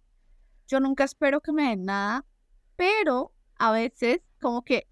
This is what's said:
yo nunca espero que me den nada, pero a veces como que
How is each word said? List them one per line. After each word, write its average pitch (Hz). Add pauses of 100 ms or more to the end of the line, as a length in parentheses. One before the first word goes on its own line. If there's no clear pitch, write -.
(680)
yo 269
nunca 269
espero 277
que 311
me 294
den 190
nada, 202 (500)
pero 359 (240)
a 226
veces 240 (200)
como 240
que -